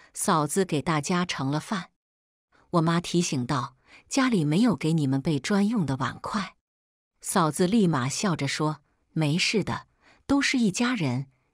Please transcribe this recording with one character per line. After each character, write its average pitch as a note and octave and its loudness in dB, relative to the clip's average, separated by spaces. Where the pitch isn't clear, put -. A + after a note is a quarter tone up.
嫂 D#3+ 2
子 F#3+ 0
给 E3 0
大 D#3 0
家 F3+ 0
盛 C#3 -4
了 D3 -2
饭。 F3 -6
我 F3 2
妈 E3+ 2
提 F3 0
醒 D#3 -2
道 B2 -4
：“家 C4 0
里 G3+ 2
没 D3+ 2
有 A#3+ 4
给 D#3 0
你 D3+ 2
们 C3+ 0
备 C#3+ -2
专 G3+ 0
用 G#3+ -2
的 C3+ -2
碗 B2 -6
筷。” - -8
嫂 E3 0
子 F3+ 0
立 G3 4
马 C#3 0
笑 E3 -2
着 C#3+ -4
说 D3+ -4
：“没 D#3 0
事 F#3 0
的， - -8
都 C#4 4
是 C4+ 0
一 A#3 4
家 A#3+ 0
人， C#3 -2